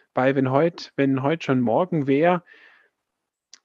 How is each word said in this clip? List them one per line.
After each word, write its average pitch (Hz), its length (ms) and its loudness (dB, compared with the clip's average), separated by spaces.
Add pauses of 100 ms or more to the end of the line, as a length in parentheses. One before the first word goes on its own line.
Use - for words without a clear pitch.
(140)
bei 135 200 0
Wenn 135 160 0
heut, 160 460 -2
wenn 135 260 0
heut 156 220 -2
schon 131 160 0
morgen 143 460 0
wär. 170 360 2 (1200)